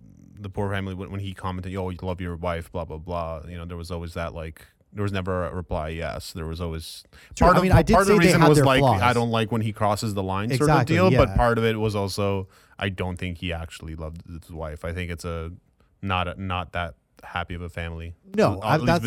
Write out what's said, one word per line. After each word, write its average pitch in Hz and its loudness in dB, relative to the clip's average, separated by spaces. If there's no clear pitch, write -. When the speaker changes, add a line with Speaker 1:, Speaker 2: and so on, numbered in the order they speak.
Speaker 1:
the 101 -12
poor 101 -4
family, 95 -4
when, 92 -8
when 98 -8
he 98 -8
commented, 92 -6
"Oh, 92 -4
you 87 -8
love 92 -6
your 87 -6
wife," 85 -6
blah, 85 -6
blah, 78 -10
blah, 82 -6
you 87 -12
know, 85 -12
there 87 -12
was 82 -12
always 85 -8
that, 85 -6
like, 80 -12
there 104 -4
was 101 0
never 92 -2
a - -8
reply, 82 -4
yes. 80 -8
There 80 -8
was 82 -8
always 80 -8
Speaker 2:
Sure, - 6
Speaker 1:
part 180 8
Speaker 2:
I - 4
Speaker 1:
of, 180 4
Speaker 2:
mean, 185 2
I 170 8
did - 4
Speaker 1:
part 190 8
of 196 2
the - 6
Speaker 2:
say 170 8
they 170 8
Speaker 1:
reason 175 6
Speaker 2:
had 156 10
Speaker 1:
was, 151 8
Speaker 2:
their 135 8
Speaker 1:
like, 131 6
Speaker 2:
flaws. 120 4
Speaker 1:
"I 123 4
don't 117 2
like 113 0
when 117 0
he 107 -2
crosses 104 0
the 98 -2
line," 98 -2
sort 135 0
of 147 4
Speaker 2:
Exactly, 147 4
Speaker 1:
deal, 185 6
but 123 6
Speaker 2:
yeah. - -4
Speaker 1:
part 120 4
of 113 2
it 113 2
was 107 0
also, 98 -2
I 101 -4
don't 90 -6
think 87 -8
he 90 -6
actually 80 -10
loved 80 -10
his 85 -16
wife. 78 -10
I 85 -6
think 90 -6
it's 85 -8
a, 85 -8
not 92 0
a, 90 -8
not 90 -4
that 85 -6
happy 87 -8
of 85 -10
a 85 -10
family, 82 -10
Speaker 2:
No, 139 4
Speaker 1:
at 104 -8
Speaker 2:
I, 120 2
Speaker 1:
least 123 0
Speaker 2:
that's 143 4